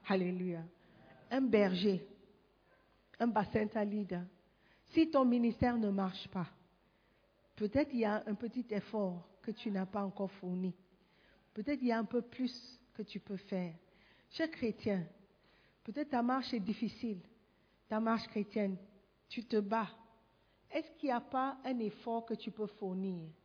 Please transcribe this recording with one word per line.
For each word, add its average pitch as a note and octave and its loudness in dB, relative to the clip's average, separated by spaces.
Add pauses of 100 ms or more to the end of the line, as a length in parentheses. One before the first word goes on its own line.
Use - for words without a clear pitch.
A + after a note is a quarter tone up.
Alléluia. F3+ 0 (680)
Un C4 2
berger, G3+ 4 (1120)
un A#3 2
bassin G#3+ 2 (180)
leader, G3+ -2 (680)
si D#4+ 4
ton C4+ 6
ministère A#3+ 4
ne G#3+ 2
marche F#3+ 0
pas, F3 -2 (1080)
peut-être C4+ 2
il B3 2
y A3 6
a G#3 2
un G#3+ -2
petit A#3+ -4
effort F#3+ -2 (140)
que - -4
tu G#3+ -6
n'as F#3+ 0
pas G3+ -4
encore G3 -4
fourni. F#3 -4 (760)
Peut-être C4 -2
il B3 2
y A#3 4
a A3+ 2
un A3+ 0
peu A#3 0
plus - -8 (140)
que - -8
tu - -8
peux - -8
faire. F3+ -4 (560)
Cher D#4+ -2
chrétien, G#3 0 (800)
peut-être D4 -4
ta B3 2
marche B3+ 0
est A#3 0
difficile, G#3 -4 (680)
ta G#3+ 0
marche A3+ 2
chrétienne, G3+ 0 (520)
tu A#3 -8
te A3+ 0
bats. G#3 0 (800)
Est-ce D#4+ -2
qu'il - -4
n'y B3+ 2
a A#3+ 0
pas C4+ -2
un C4 0
effort A3+ -4
que A3+ -4
tu A3 -8
peux G#3+ -6
fournir ? F#3 -4 (160)